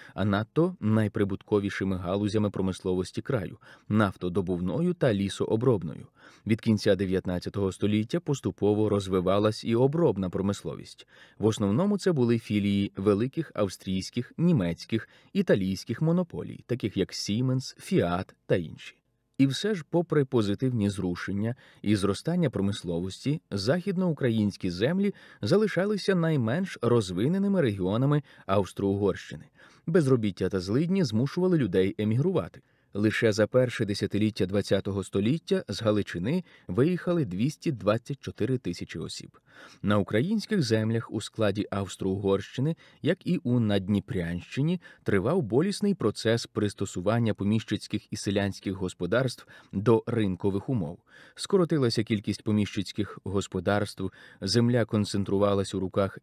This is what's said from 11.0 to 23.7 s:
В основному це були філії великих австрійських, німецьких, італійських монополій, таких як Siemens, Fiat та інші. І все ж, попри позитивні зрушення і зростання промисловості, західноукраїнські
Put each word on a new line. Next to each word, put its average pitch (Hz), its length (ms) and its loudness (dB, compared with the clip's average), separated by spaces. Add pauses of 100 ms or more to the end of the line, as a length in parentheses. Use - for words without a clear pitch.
В 98 60 0
основному 113 520 2
це 185 140 0
були 120 280 2
філії 101 580 0
великих 107 580 0
австрійських, 98 800 -4
німецьких, 113 720 0 (240)
італійських 113 680 0
монополій, 165 640 -2
таких 117 300 -4
як 92 140 0
Siemens, 127 800 -4
Fiat 90 400 0 (120)
та - 100 2
інші. - 400 -6 (420)
І 135 100 4
все 202 280 -2
ж, 160 140 -8
попри 160 360 2
позитивні 107 640 2
зрушення 95 640 -4 (260)
і 104 140 2
зростання 117 540 0
промисловості, 95 920 -4 (100)
західноукраїнські 131 1160 0